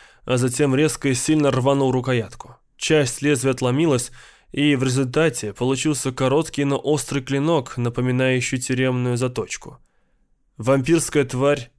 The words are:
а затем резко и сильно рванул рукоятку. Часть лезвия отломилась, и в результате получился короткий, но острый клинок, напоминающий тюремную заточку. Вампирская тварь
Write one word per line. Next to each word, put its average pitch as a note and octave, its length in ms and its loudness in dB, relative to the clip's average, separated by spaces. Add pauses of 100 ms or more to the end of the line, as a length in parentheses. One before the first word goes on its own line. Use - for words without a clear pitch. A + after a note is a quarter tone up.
(240)
а B2+ 140 0
затем C3 360 2
резко D3+ 340 2
и C3 60 2
сильно D3+ 360 2
рванул C3+ 420 2
рукоятку. B2 640 -4 (200)
Часть D3 440 0
лезвия C3+ 320 2
отломилась, C3 580 0 (420)
и D3 240 2
в B2 60 -2
результате C3 680 0
получился C3+ 580 -2
короткий, C3+ 540 0
но C#3 180 0
острый C#3 400 -2
клинок, C#3 540 -2
напоминающий B2+ 800 0
тюремную B2 600 -2
заточку. B2 600 -6 (800)
Вампирская C#3 640 2
тварь C3+ 540 -2